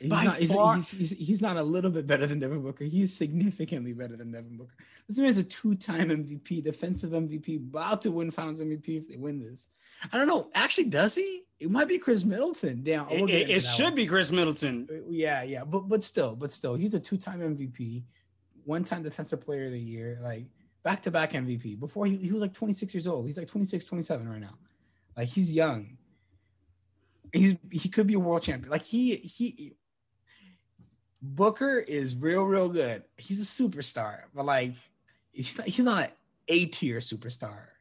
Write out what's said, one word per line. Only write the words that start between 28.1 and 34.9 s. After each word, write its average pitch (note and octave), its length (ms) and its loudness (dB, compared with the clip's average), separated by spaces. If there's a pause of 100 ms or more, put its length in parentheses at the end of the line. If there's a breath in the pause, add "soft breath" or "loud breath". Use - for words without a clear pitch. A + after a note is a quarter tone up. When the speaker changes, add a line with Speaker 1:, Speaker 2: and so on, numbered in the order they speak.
Speaker 1:
a G3+ 40 4
world E3+ 240 2
champion. B2+ 280 -4
Like, D#3 140 -2
he, A#3+ 320 0
he, - 580 -8 (1500 soft breath)
Booker G#3+ 580 2
is C3+ 380 -2
real, E3 280 2
real F#3+ 260 4
good. B2+ 340 0 (140)
He's G3 220 -6
a G#3+ 220 -2
superstar, B2 580 -4 (140)
but, C#3+ 120 -4
like, B2+ 260 2 (600)